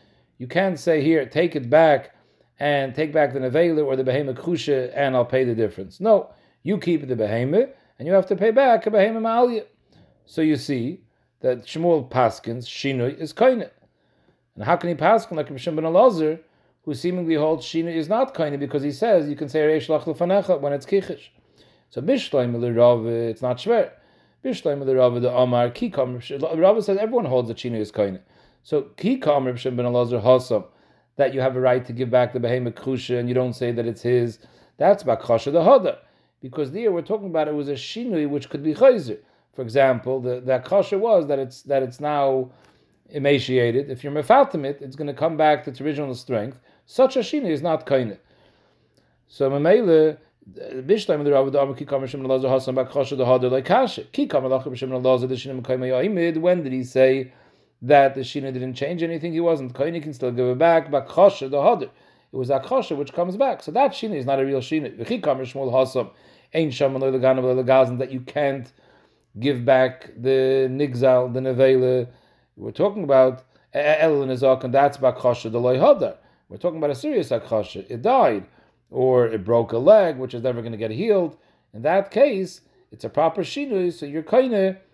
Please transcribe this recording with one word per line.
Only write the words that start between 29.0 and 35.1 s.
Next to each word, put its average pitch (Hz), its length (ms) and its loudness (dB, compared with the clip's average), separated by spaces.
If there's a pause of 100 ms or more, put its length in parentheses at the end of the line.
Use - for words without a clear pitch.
Reb 123 140 -4
Shimon 123 260 -4
ben 123 80 -2
Elazar, 120 300 0
Hasam, 120 420 2 (520)
that 131 180 0
you 131 80 -2
have 131 120 0
a 127 60 -2
right 127 240 2
to - 80 -12
give 120 180 -4
back 123 220 4
the 123 80 -4
Behemah 123 320 -2
Kusha 123 460 -4
and 120 100 -4
you 123 60 -2
don't 127 180 0
say 123 200 -4
that 117 120 -2
it's 113 160 -6
his, 120 380 0 (400)
that's 196 240 4
Bakasha 117 500 0